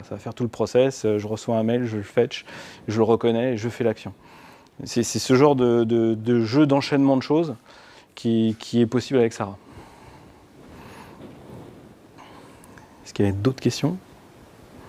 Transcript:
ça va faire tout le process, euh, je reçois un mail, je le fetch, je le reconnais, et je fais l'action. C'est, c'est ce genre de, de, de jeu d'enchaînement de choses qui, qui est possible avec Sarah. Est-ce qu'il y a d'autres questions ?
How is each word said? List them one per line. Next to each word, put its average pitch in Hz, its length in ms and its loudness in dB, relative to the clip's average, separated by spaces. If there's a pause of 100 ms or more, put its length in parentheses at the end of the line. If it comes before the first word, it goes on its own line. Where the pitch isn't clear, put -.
ça - 100 -14
va 101 40 -10
faire 117 140 -14
tout - 100 -8
le 117 60 -2
process, 127 560 0
euh, 107 140 0
je 104 80 -6
reçois 110 300 -4
un 110 80 0
mail, 120 200 0
je 110 140 -4
le 101 40 -6
fetch, - 440 -2 (420)
je 107 80 -2
le 113 80 4
reconnais, 117 480 2
et 117 60 -2
je 113 100 -4
fais 117 160 -4
l'action. 107 300 -4 (720)
C'est, - 200 -2
c'est - 140 -4
ce 131 160 2
genre 143 200 6
de, 120 300 2
de, 113 300 2
de 117 260 0
jeu 127 260 2
d'enchaînement 139 500 2
de 127 60 -2
choses 151 320 -2 (600)
qui, 113 440 0
qui - 220 -2
est 120 60 4
possible 123 340 0
avec 113 120 2
Sarah. 98 240 -8 (3500)
Est-ce - 100 -20
qu'il 104 100 2
y 101 40 4
a 98 40 0
d'autres 107 280 0
questions ? 147 360 -2 (920)